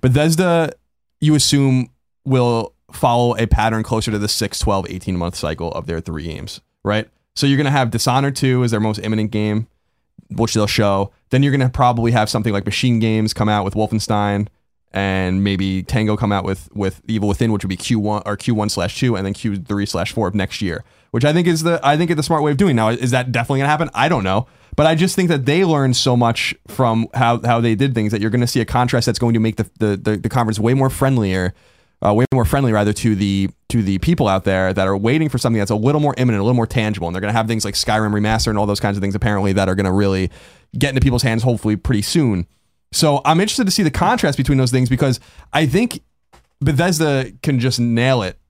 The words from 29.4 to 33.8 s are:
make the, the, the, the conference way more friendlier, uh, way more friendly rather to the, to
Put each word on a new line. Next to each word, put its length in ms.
make 160
the, 220
the, 180
the, 220
the 100
conference 300
way 160
more 160
friendlier, 640
uh, 80
way 220
more 100
friendly 280
rather 200
to 220
the, 340
to 120